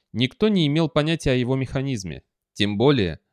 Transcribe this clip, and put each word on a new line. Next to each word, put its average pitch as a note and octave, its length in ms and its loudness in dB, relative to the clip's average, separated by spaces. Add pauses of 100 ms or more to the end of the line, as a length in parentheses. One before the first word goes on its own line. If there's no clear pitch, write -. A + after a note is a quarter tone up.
(140)
никто B2+ 340 0
не F#3 200 2
имел D#3 200 0
понятия D3+ 440 -2
о B2+ 40 2
его B2+ 220 -2
механизме, B2+ 640 -6 (300)
тем G2+ 240 2
более, A2 420 2 (140)